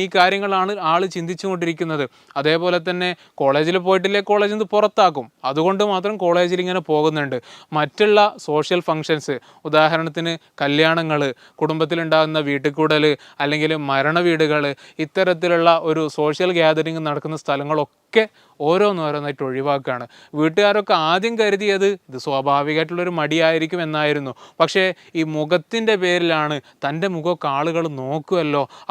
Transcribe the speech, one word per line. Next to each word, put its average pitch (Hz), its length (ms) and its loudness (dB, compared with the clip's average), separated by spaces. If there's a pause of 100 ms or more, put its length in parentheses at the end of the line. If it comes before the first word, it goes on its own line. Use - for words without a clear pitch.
ഈ - 20 -2 (120)
കാര്യങ്ങളാണ് 196 580 2 (180)
ആൾ 180 140 2 (100)
ചിന്തിച്ചുകൊണ്ടിരിക്കുന്നത്. 170 880 -4 (380)
അതേപോലെ 170 380 2 (100)
തന്നെ 180 200 -2 (320)
കോളേജിൽ 156 460 2
പോയിട്ടില്ലേ 190 340 2 (100)
കോളേജിൽ 208 260 2
നിന്ന് 214 160 -2
പുറത്താക്കും, 190 540 2 (240)
അതുകൊണ്ട് 190 320 0 (100)
മാത്രം 202 220 -2 (100)
കോളേജിൽ 175 400 2
ഇങ്ങനെ 180 260 -2
പോകുന്നുണ്ട്. 151 460 0 (420)
മറ്റുള്ള 208 480 4 (200)
സോഷ്യൽ 156 420 0
ഫങ്ഷൻസ്, 156 460 -2 (340)
ഉദാഹരണത്തിന് 160 640 2 (300)
കല്യാണങ്ങൾ, 156 560 2 (420)
കുടുംബത്തിലുണ്ടാകുന്ന 156 760 0 (140)
വീട്ടിൽ 143 260 -2
കൂടൽ, 156 240 2 (400)
അല്ലെങ്കിൽ 151 300 0 (180)
മരണ 139 260 0 (100)
വീടുകൾ, 151 360 2 (420)
ഇത്തരത്തിലുള്ള 170 640 2 (180)
ഒരു 160 140 0 (140)
സോഷ്യൽ 156 420 0
ഗാദറിങ് 160 500 2
നടക്കുന്ന 151 340 -6
സ്ഥലങ്ങളൊക്കെ 147 840 -2 (420)
ഓരോന്നോരോന്നായിട്ട് 156 800 0
ഒഴിവാക്കുകയാണ്. 131 580 -4 (340)
വീട്ടുകാരൊക്കെ 202 560 2 (140)
ആദ്യം 196 320 0
കരുതിയത് 196 460 2 (220)
ഇത് 131 160 -14
സ്വാഭാവികമായിട്ടുള്ളൊരു 151 920 0
മടിയായിരിക്കും 160 680 0
എന്നായിരുന്നു. 147 460 -2 (280)
പക്ഷേ 185 240 2 (340)
ഈ 160 40 0 (120)
മുഖത്തിൻ്റെ 180 680 0
പേരിലാണ്, 165 540 0 (280)
തൻ്റെ 160 300 -2
മുഖമൊക്കെ 160 420 -4
ആളുകൾ 160 280 -2 (160)
നോക്കുമല്ലോ, 147 640 -2 (280)